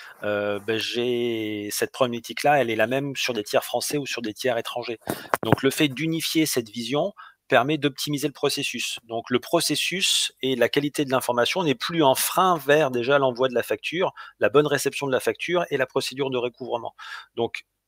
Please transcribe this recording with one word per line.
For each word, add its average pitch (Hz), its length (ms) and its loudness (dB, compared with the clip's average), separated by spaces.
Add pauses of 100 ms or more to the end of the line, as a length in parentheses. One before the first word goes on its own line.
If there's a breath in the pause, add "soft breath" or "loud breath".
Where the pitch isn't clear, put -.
(220 loud breath)
euh, 104 380 -2
bah, 110 180 -2
j'ai 113 920 -2
cette - 180 -2
problématique-là, 123 720 0
elle 117 100 0
est 110 60 -2
la 110 100 4
même 135 300 -2
sur - 180 -2
des 107 80 -2
tiers - 220 0
français 120 340 -4
ou 135 80 -4
sur - 160 -6
des 107 120 -6
tiers 120 220 -2
étrangers. 117 440 -6 (420 loud breath)
Donc 113 220 4
le 135 60 4
fait 151 180 4
d'unifier 156 580 0
cette 113 240 -2
vision 135 420 -2 (360 loud breath)
permet 135 280 4
d'optimiser 143 520 -2
le 135 40 -12
processus. - 760 -4
Donc 113 220 -6
le 123 100 2
processus - 920 0 (100)
et 131 120 0
la 117 140 4
qualité 147 360 0
de 131 60 -4
l'information 127 540 2
n'est 139 100 4
plus 165 300 0
un 131 100 6
frein 180 420 2
vers 143 360 4
déjà 123 260 4
l'envoi 131 300 2
de 123 60 -4
la 117 100 2
facture, 156 480 -2 (260 loud breath)
la 107 100 4
bonne 147 200 6
réception 139 400 -2
de 131 40 -4
la 120 60 4
facture 170 520 -2
et 143 60 -2
la 131 100 0
procédure 135 440 -4
de 127 80 -2
recouvrement. 117 560 -6 (400 loud breath)
Donc 117 300 -4 (240)